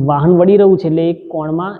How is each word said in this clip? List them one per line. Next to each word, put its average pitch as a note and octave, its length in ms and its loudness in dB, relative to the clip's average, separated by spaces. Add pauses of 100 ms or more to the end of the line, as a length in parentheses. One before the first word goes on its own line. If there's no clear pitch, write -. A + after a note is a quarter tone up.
વાહન D3 300 2
વળી F#3 200 4
રહ્યું G3 220 4
છે E3 100 -6
એટલે D#3+ 220 -2
એક E3+ 180 -10
કોણમાં E3 500 -8